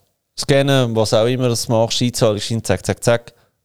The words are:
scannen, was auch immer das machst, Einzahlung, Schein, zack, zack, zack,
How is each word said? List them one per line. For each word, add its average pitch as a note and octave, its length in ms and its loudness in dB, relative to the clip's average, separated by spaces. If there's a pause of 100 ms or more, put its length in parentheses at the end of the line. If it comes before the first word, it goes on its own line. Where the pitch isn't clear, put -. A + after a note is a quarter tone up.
(380)
scannen, C#3 580 2
was A2 180 0
auch A2+ 120 4
immer B2+ 220 0
das A2+ 200 -2
machst, A2+ 340 0
Einzahlung, A2+ 380 0
Schein, A2+ 240 -6
zack, F#2+ 200 -2
zack, - 200 -4
zack, A#2 280 0 (320)